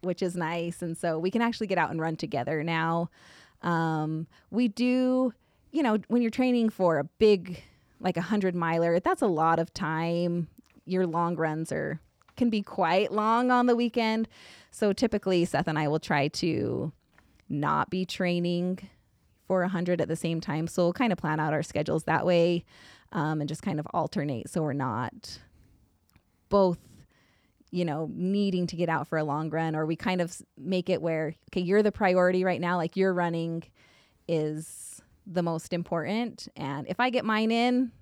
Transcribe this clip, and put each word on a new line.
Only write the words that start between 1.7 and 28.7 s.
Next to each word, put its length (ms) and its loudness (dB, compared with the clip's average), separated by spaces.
out 140 2
and 100 -4
run 160 -2
together 460 -2
now. 460 0
Um, 680 0
we 160 2
do, 680 2
you 100 0
know, 160 2
when 120 2
you're 100 2
training 380 2
for 300 2
a 60 0
big, 580 2
like, 160 0
a 40 -2
hundred 320 0
miler, 460 2
that's 220 0
a 60 2
lot 320 4
of 140 -2
time. 760 -2
Your 220 0
long 300 0
runs 340 -2
are, 300 -4
can 140 2
be 120 0
quite 520 2
long 360 2
on 160 6
the 120 6
weekend. 500 0
So 220 2
typically 520 2
Seth 220 0
and 120 0
I 80 0
will 120 0
try 280 0
to 640 -2
not 420 -2
be 160 -2
training 760 -2
for 160 2
a 60 0
hundred 320 0
at 80 -2
the 80 0
same 240 -2
time. 260 -4
So 160 0
we'll 100 2
kind 200 0
of 40 -4
plan 220 -2
out 140 0
our 100 0
schedules 400 -2
that 220 0
way, 400 2
um, 260 -2
and 80 -4
just 160 -8
kind 160 -4
of 140 -6
alternate. 560 -4
So 140 -2
we're 100 -2
not 680 -6
both, 280 6
you 140 -2
know, 280 -4
needing 540 0
to 80 -8